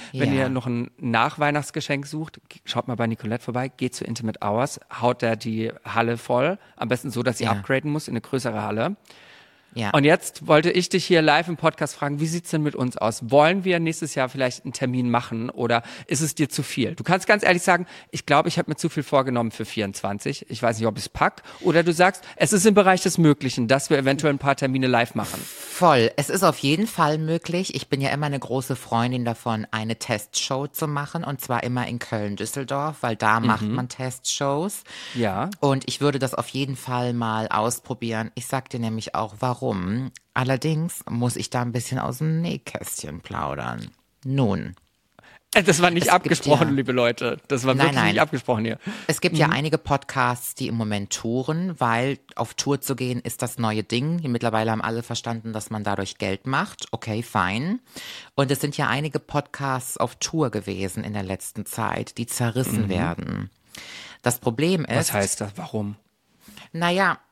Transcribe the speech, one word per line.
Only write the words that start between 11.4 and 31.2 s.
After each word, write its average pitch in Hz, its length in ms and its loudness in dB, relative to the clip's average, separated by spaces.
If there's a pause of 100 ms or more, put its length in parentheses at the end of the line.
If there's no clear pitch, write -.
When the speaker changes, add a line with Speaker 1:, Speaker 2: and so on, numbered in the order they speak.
Speaker 1:
im 170 100 -4
Podcast - 380 -2
fragen, 143 240 -2
wie 160 80 0
sieht's 170 240 -4
denn 160 140 0
mit 143 100 -2
uns 127 220 -2
aus? 113 340 -2
Wollen 160 320 6
wir 180 160 2
nächstes 160 380 -2
Jahr 131 120 2
vielleicht 127 360 -2
einen 131 80 -8
Termin 127 400 0
machen 120 360 -2
oder 117 360 0 (240)
ist 160 140 0
es 151 120 -2
dir 151 140 0
zu - 160 -4
viel? 98 320 -2
Du - 80 -10
kannst 180 240 2
ganz 208 160 4
ehrlich 175 180 4
sagen, 175 240 4 (240)
ich - 160 -10
glaub, 147 200 6
ich 170 120 0
hab - 80 0
mir 160 80 -4
zu 170 140 -2
viel 151 160 -4
vorgenommen 127 480 2
für 113 120 -8
vierundzwanzig. 101 840 -4
Ich 113 100 -8
weiß 117 160 2
nicht, 113 120 0
ob 104 100 -2
ich's 101 100 -8
pack. - 360 -2 (160)
Oder 170 240 4
du 170 80 4
sagst, 180 320 4 (100)
es - 180 2
ist 196 140 4
im 208 80 8
Bereich 185 300 8
des 175 120 2
Möglichen, 139 520 4
dass 135 220 4
wir 151 80 6
eventuell 139 340 2
ein 139 80 -2
paar 139 160 2
Termine 131 320 0
live 120 260 4
machen. 104 260 -4
Speaker 2:
Voll. 139 760 4
Es 143 140 -2
ist 185 120 2
auf 165 160 4
jeden 160 300 2
Fall 156 300 2
möglich. 165 580 -2
Ich - 120 -6
bin 135 120 -2
ja 139 100 0
immer 147 160 -2
eine 139 140 -2
große 131 340 -4
Freundin 123 500 -2
davon, 113 460 -4
eine 110 300 -4
Testshow - 680 -4
zu 151 220 -6
machen 147 340 -6